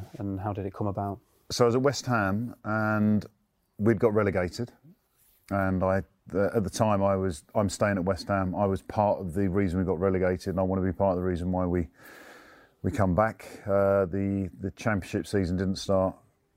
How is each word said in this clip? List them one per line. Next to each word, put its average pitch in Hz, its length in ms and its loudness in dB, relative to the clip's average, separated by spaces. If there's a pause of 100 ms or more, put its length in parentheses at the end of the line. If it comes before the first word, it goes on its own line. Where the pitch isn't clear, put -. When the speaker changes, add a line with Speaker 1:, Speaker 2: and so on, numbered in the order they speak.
(180)
Speaker 1:
and 98 220 -6
how 101 140 -4
did 98 120 -8
it 98 80 -8
come 107 140 -4
about? 101 320 -4 (320)
Speaker 2:
So 123 140 4
I - 20 6
was 117 80 2
at 131 60 2
West 120 240 0
Ham, 110 580 0
and 107 640 0 (520)
we'd 104 220 4
got 117 140 4
relegated. 98 580 0 (800)
And 95 340 0
I, 95 200 2 (240)
the, 95 280 0
at 110 80 2
the 90 60 -4
time, 104 340 2
I 98 140 4
was, 95 260 -2 (100)
I'm 104 160 2
staying 101 280 0
at 87 80 -2
West 92 240 -2
Ham. 95 260 0
I 101 100 0
was 98 160 0
part 104 380 0
of 90 140 -8
the 98 160 0
reason 92 300 0
we 92 60 0
got 85 140 0
relegated, 92 520 0
and 87 80 -2
I 95 40 2
want 95 180 0
to 92 40 0
be 92 80 0
part 95 240 0
of - 0 -
the 90 100 -2
reason 90 240 -2
why 92 140 0
we, 87 220 0 (920)
we 98 100 -2
come 95 220 0
back. 107 320 0 (200)
Uh, 98 400 4
the, 98 440 -2 (120)
the 92 100 -4
championship 104 560 -2
season 92 300 0
didn't 95 200 0
start 95 380 0 (420)